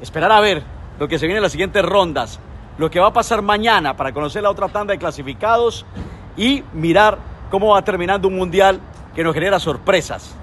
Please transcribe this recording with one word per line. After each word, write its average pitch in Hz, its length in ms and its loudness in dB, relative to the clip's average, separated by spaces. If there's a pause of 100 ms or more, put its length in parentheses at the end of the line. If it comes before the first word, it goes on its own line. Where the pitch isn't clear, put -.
Esperar 160 300 -2
a 214 100 6
ver 196 220 2 (360)
lo 147 100 -4
que 160 100 -2
se 147 80 -2
viene 190 120 0
en 214 40 0
las 196 100 2
siguientes 180 320 0
rondas, 165 540 0 (400)
lo 160 120 0
que 175 100 0
va 196 80 6
a 214 40 2
pasar 220 300 0
mañana 208 540 2
para 135 160 -4
conocer 147 300 -4
la 202 80 4
otra 196 180 -2
tanda 208 240 -4
de 180 60 -2
clasificados 175 880 -2 (520)
y 254 260 0 (100)
mirar 180 460 4 (320)
cómo 196 200 2
va 196 120 6
terminando 185 460 0
un 190 80 -2
mundial 185 440 2 (340)
que 165 100 -2
nos 160 100 0
genera 180 240 0
sorpresas 156 840 -2